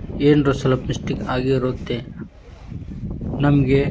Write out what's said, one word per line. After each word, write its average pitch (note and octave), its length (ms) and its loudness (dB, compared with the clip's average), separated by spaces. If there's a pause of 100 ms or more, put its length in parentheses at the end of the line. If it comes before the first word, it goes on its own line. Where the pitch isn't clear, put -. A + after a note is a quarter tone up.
(200)
ಏನ್ರ C#3+ 320 6
ಸ್ವಲ್ಪ C3 360 2
ಮಿಸ್ಟೇಕ್ - 420 -4
ಆಗಿರುತ್ತೆ, B2+ 680 0 (1400)
ನಮ್ಗೆ C#3 400 4 (120)